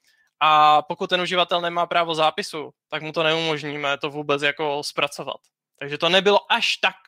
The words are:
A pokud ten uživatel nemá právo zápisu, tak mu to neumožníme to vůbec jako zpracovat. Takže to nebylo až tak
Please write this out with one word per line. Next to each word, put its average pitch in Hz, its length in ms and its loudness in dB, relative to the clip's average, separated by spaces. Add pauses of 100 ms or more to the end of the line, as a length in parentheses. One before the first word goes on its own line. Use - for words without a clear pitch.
(400)
A 151 420 6
pokud 175 280 -6
ten 180 100 2
uživatel 180 400 0
nemá 175 260 -2
právo 170 280 0
zápisu, 156 560 -2 (180)
tak 151 140 -8
mu 151 100 -10
to 165 100 -2
neumožníme 147 760 -2
to 151 120 -6
vůbec 147 320 -2
jako 147 400 -2
zpracovat. - 580 -6 (380)
Takže 147 200 -10
to 165 100 0
nebylo 196 440 4
až - 240 0
tak 196 200 -2 (120)